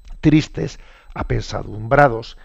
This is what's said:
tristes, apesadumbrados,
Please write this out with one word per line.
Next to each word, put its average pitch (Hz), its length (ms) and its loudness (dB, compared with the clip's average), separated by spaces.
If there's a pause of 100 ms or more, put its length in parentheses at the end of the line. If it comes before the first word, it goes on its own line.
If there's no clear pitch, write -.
(220)
tristes, 156 580 2 (340)
apesadumbrados, 113 1300 -2